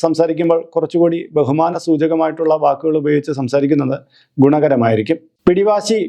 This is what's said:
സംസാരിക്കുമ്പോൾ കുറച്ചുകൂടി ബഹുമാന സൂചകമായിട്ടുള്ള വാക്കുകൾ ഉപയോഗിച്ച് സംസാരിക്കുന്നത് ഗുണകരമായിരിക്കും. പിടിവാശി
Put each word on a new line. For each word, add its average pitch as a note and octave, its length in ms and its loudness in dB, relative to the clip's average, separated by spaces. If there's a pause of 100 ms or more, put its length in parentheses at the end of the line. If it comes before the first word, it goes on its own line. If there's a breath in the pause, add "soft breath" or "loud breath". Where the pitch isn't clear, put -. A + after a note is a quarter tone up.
സംസാരിക്കുമ്പോൾ E3 580 0 (140)
കുറച്ചുകൂടി E3+ 460 0 (180)
ബഹുമാന D3+ 360 0 (120)
സൂചകമായിട്ടുള്ള D#3+ 680 0 (120)
വാക്കുകൾ D3 340 0
ഉപയോഗിച്ച് D3 400 -2
സംസാരിക്കുന്നത് C#3 560 0 (480 soft breath)
ഗുണകരമായിരിക്കും. C3+ 720 2 (300)
പിടിവാശി G#3 500 2 (120)